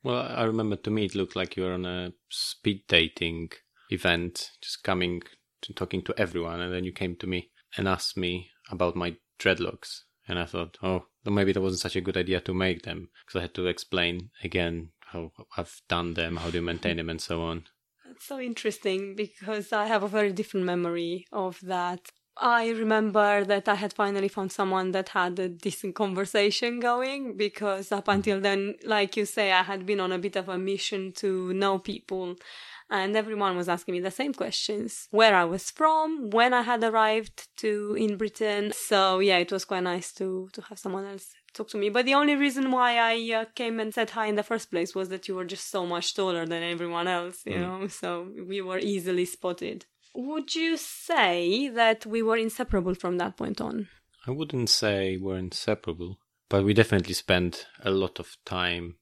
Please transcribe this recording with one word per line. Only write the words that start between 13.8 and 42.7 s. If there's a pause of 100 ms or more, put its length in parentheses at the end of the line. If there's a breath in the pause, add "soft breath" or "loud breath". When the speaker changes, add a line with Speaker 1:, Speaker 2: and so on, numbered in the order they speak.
Speaker 1:
again (220)
how (240)
I've
done
them,
how
do
you
maintain
them,
and
so
on. (360)
Speaker 2:
That's
so
interesting,
because
I
have
a
very
different
memory
of
that. (280)
I
remember
that
I
had
finally
found
someone
that
had
a
decent
conversation
going,
because
up
Speaker 1:
Mm.
Speaker 2:
until
then,
like
you
say,
I
had
been
on
a
bit
of
a
mission (100)
to
know
people, (520 loud breath)
and
everyone
was
asking
me
the
same
questions.
Where
I
was
from,
when
I
had
arrived (100)
to,
in
Britain.
So
yeah,
it
was
quite
nice
to,
to
have
someone
else (180)
talk
to
me.
But
the
only
reason